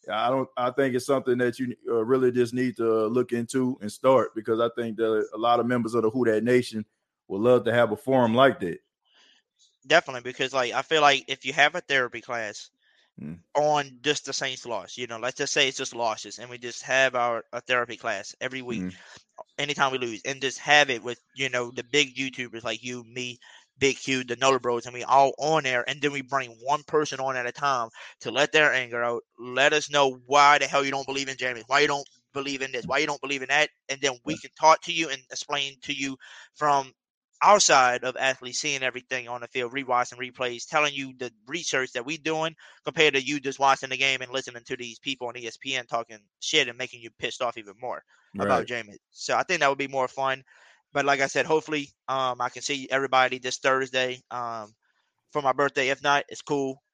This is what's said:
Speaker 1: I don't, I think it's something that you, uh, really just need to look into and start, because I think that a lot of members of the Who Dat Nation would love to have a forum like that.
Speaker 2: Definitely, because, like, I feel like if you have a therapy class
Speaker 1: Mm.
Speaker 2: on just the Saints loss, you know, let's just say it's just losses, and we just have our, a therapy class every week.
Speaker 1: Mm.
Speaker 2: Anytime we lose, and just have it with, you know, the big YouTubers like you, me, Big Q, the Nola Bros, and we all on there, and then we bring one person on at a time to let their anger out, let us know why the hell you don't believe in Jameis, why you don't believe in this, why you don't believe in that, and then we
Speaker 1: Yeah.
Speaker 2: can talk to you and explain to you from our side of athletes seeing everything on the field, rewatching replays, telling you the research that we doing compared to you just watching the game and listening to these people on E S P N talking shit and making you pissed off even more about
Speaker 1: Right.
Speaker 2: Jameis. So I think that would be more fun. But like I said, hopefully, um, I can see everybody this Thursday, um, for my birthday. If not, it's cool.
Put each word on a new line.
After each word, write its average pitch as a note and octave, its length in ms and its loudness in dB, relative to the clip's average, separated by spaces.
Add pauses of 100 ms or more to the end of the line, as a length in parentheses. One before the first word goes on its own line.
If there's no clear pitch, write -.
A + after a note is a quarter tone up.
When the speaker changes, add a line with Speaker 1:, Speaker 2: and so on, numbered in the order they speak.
(120)
Speaker 1:
I A2+ 180 0
don't, C3 180 0 (100)
I B2+ 140 0
think C3 240 0
it's B2 100 -2
something B2+ 340 2
that B2 200 0
you, B2 160 -4 (140)
uh, A#2 160 2
really B2+ 260 4
just A#2+ 220 2
need B2+ 240 -2
to A2 300 2
look B2 260 0
into B2+ 480 -2
and G#2 100 -8
start, C3 440 2
because A2 240 -2
I A#2 160 2
think A2+ 220 -6
that A2 360 0
a - 40 -10
lot A#2 220 4
of A#2 60 0
members A#2+ 300 -2
of A2+ 80 2
the A2 80 4
Who B2 140 0
Dat A2 180 2
Nation A#2+ 420 0 (420)
would F#2+ 140 -4
love A#2+ 240 6
to A2+ 80 2
have A#2+ 180 4
a G#2+ 60 -4
forum B2+ 380 2
like B2 240 6
that. E2+ 200 -6 (1080)
Speaker 2:
Definitely, C#3+ 420 2
because, C3 240 -4
like, B2 200 0
I B2 80 0
feel D#3 200 2
like C#3+ 260 4
if C3+ 180 -6
you C3 80 -6
have D3+ 220 4
a F3 60 -4
therapy B2 400 -2
class A2 480 -8 (520)
Speaker 1:
Mm. E2 180 -14 (160)
Speaker 2:
on C#3+ 460 2
just C#3+ 240 0
the C3+ 80 -10
Saints C3 320 -8
loss, G#2 320 -8
you B2 100 -8
know, A2+ 120 -10
let's B2 180 -4
just C#3 160 -2
say C#3+ 140 4
it's C3 100 -4
just C3 180 -8
losses, A2 440 -4
and A#2+ 100 -16
we B2 80 -14
just A#2+ 260 -12
have C3 320 2
our, A#2+ 280 0 (100)
a B2 80 -8
therapy A#2+ 360 -2
class G#2 440 -6
every C3 200 -8
week. A#2+ 220 -8
Speaker 1:
Mm. F#2 100 -8 (640)
Speaker 2:
Anytime C#3+ 340 0
we C3 60 -4
lose, A#2 280 -6
and C3+ 160 -6
just C3 180 -4
have D3 300 6
it A#2 140 -4
with, A#2+ 160 -8 (160)
you C3 140 -4
know, B2 220 -4
the B2 120 -8
big B2+ 320 0
YouTubers B2 480 -8
like A2+ 200 -6
you, B2 220 -10
me, B2 340 -12 (380)
Big C3 200 2
Q, C3 280 -4
the A#2+ 100 -6
Nola C3 240 2
Bros, A#2+ 260 -4
and B2 80 -16
we A#2+ 100 -10
all C3+ 360 4
on D#3 240 2
there, B2+ 260 -2
and C#3 120 -6
then C#3+ 100 0
we C#3+ 100 -6
bring B2+ 300 -4 (100)
one D3 220 -2
person D3+ 380 -2
on C3 160 -2
at B2 100 -4
a A#2+ 40 -6
time C3 380 -2 (320)
to B2 100 -8
let C#3 200 2
their D3+ 220 6
anger A#2+ 300 -2
out, A#2+ 200 -2 (160)
let B2+ 340 4
us D3+ 160 0
know C#3 360 4
why C#3+ 320 8
the C#3 100 0
hell C#3+ 160 2
you C3+ 80 -2
don't C3+ 160 -4
believe C#3 220 -6
in C3 80 -8
Jameis, B2 300 -6
why C#3 120 4
you D3 80 4
don't C#3+ 200 -2 (260)
believe C#3 280 -6
in C3+ 120 -8
this, A#2 120 -6
why C3 140 -2
you D3+ 80 0
don't D3 140 -6
believe C#3 200 -4
in C3 80 -10
that, D3 200 2 (180)
and C3+ 140 -8
then C3+ 120 2 (120)
we D#3 80 -4
Speaker 1:
Yeah. D#3+ 40 -6
Speaker 2:
can - 220 -16
talk D#3+ 240 6
to F3 100 -8
you D#3+ 160 -2
and C3+ 120 -8 (100)
explain C#3 520 -6
to D3 100 -6
you C3+ 240 -6 (380)
from C#3 360 0 (500)
our F#3+ 200 8
side B2 420 6
of B2 140 -4
athletes B2+ 420 -2
seeing C#3 240 -4
everything B2 460 -6
on A#2+ 100 -8
the A#2+ 80 -14
field, A#2+ 240 -4
rewatching B2 460 -2
replays, B2 500 -8
telling D3+ 260 0
you C3+ 240 -8
the B2 140 -8 (160)
research C#3 460 -4
that A#2+ 120 -6
we D#3 120 -8
doing D#3 360 -4 (300)
compared D3+ 300 4
to C#3 80 2
you C#3+ 180 -4
just C3+ 200 -8
watching C3+ 300 2
the C3 80 -4
game C3 240 0
and B2+ 120 -12
listening B2+ 320 -8
to B2+ 100 -8
these A#2 240 -14
people B2+ 300 -8
on A#2 80 -14
E A#2+ 100 -10
S A2+ 80 -12
P C3+ 220 -10
N B2 100 -6
talking A2+ 300 -8 (240)
shit D3 260 2
and A#2+ 100 -10
making B2+ 220 -10
you A2+ 180 -18
pissed - 240 -6
off A#2+ 160 -4
even G2+ 220 -18
more A#2 240 -10 (360)
about G2+ 100 0 (100)
Speaker 1:
Right. A#2 80 -6
Speaker 2:
Jameis. A2+ 300 -10 (140)
So - 260 -4
I B2+ 60 2
think E3+ 180 -2
that C#3+ 80 4
would C#3 80 -2
be C#3 100 -6
more C3 220 -2
fun. C3+ 340 -4 (480)
But C#3 140 -2
like C#3 160 2
I C3+ 60 2
said, C3+ 180 0
hopefully, D3+ 440 -2 (200)
um, B2+ 320 -2
I B2 80 -2
can B2 140 -16
see C3+ 280 -6
everybody C3 460 2
this B2 220 -8
Thursday, C3 600 0 (100)
um, A#2 420 -8 (580)
for D3+ 100 -4
my C3+ 120 2
birthday. C3+ 360 0
If C3+ 140 -2
not, C#3+ 260 2
it's - 120 -14
cool. C3+ 400 -4 (120)